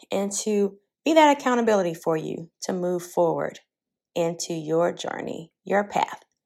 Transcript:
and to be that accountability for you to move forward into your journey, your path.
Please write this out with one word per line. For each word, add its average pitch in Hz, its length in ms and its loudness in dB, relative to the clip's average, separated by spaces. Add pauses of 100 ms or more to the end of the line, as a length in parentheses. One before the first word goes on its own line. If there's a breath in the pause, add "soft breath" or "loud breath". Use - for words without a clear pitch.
(100)
and 196 220 -2
to 202 440 0 (280)
be 311 100 4
that 302 220 8
accountability 220 580 2
for 165 220 -2
you 156 340 -6 (120)
to - 100 -4
move 180 300 -2
forward 165 580 -2 (540)
into 170 400 -2
your 165 380 0
journey, - 600 -10 (120)
your 190 200 0
path. - 360 -4 (240)